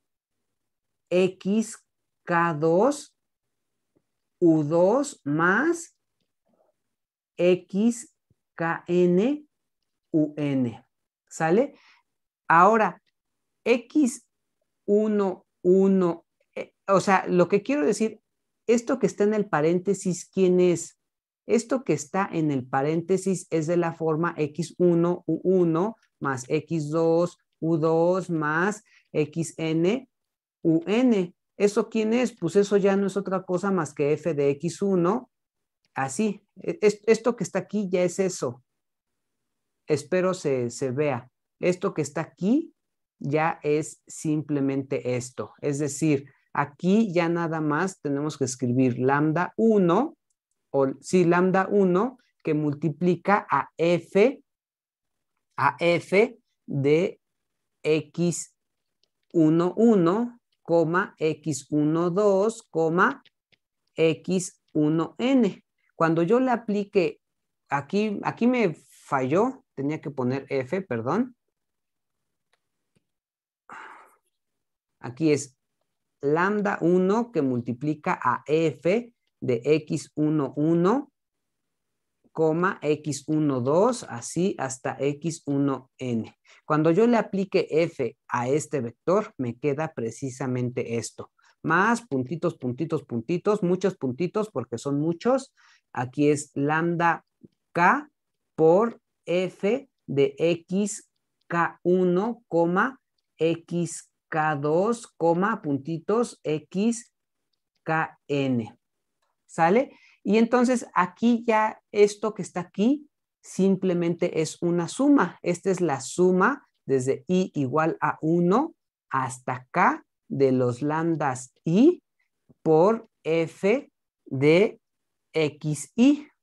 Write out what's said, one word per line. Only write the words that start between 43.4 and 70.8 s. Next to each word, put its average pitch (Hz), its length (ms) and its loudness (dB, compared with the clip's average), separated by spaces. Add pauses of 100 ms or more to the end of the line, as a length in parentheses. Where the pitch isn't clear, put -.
es 147 440 -4
simplemente 139 1080 -4
esto. 120 460 -10
Es 139 180 -4
decir, 147 520 -2 (220)
aquí 180 600 0
ya 170 160 0
nada 165 320 -4
más 156 400 -2
tenemos 147 360 -4
que 135 80 -2
escribir 127 540 0
lambda 147 580 0
uno, 208 600 2 (540)
o 135 160 2 (140)
sí, 185 240 2
lambda 185 440 2
uno, 202 480 2 (260)
que 160 100 -2
multiplica 160 960 -2
a 139 280 -2
f, 175 640 0 (1160)
a 131 220 0
f 175 580 0 (280)
de 147 540 0 (640)
X 156 720 -2 (800)
uno 165 420 2
uno, 214 640 2 (220)
coma, 170 560 0
X 156 520 -4
uno 156 400 0
dos, 202 540 0
coma, 175 580 0 (760)
X 165 640 -2 (120)
uno 160 440 0
N. 240 460 2 (320)
Cuando 165 280 2
yo 220 160 2
le 262 120 0
aplique, 202 680 -2 (480)
aquí, 202 540 -4
aquí 226 240 -2
me 233 260 2
falló, 151 920 -4 (120)
tenía 151 260 -6
que 151 80 -12
poner 131 400 -4
f, 139 320 -4